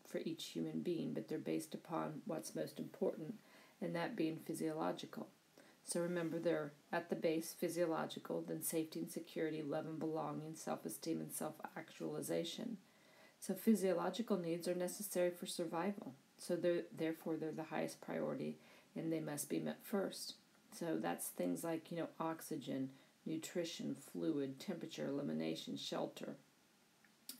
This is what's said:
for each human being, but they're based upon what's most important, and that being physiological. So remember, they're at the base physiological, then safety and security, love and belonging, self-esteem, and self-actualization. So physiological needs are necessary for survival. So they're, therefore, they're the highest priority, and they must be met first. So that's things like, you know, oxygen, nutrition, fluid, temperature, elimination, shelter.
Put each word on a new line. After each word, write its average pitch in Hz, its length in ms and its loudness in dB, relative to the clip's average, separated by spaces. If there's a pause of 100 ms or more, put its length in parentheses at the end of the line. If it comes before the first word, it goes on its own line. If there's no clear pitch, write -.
for - 120 -4
each - 280 -2
human 160 340 0
being, 156 320 0
but - 160 -2
they're 156 80 0
based 160 380 0
upon 160 500 -2
what's 160 300 -4
most - 240 -2
important, - 560 0 (460)
and 170 140 0
that 170 220 0
being 160 220 2
physiological. 160 920 -2 (560)
So - 160 0
remember, 170 380 2
they're 156 340 4 (200)
at 170 180 0
the 175 60 4
base 160 360 4
physiological, 165 880 2
then 165 220 -2
safety 160 380 0
and 170 100 -2
security, 156 520 -2
love 156 220 0
and 160 140 -4
belonging, 156 560 0
self-esteem, 160 640 -2
and 156 120 -6
self-actualization. 160 1500 -2 (640)
So - 140 0
physiological 190 800 4
needs 170 320 2
are 180 60 4
necessary 180 560 2
for 175 160 -6
survival. 170 680 0 (240)
So - 180 2
they're, 170 280 4 (120)
therefore, 160 400 0
they're 156 160 -2
the 160 120 -4
highest 160 360 -2
priority, 151 580 -2 (360)
and 165 180 0
they 160 80 2
must 147 280 -2
be 165 100 2
met 151 240 -2
first. - 520 -2 (380)
So 160 260 0
that's 165 300 0
things 170 340 0
like, 165 280 -2
you 170 80 -2
know, 160 100 0 (100)
oxygen, 143 720 -2 (360)
nutrition, 160 680 -2
fluid, 143 640 0
temperature, 160 480 -4
elimination, 151 720 0
shelter. - 600 -2 (1040)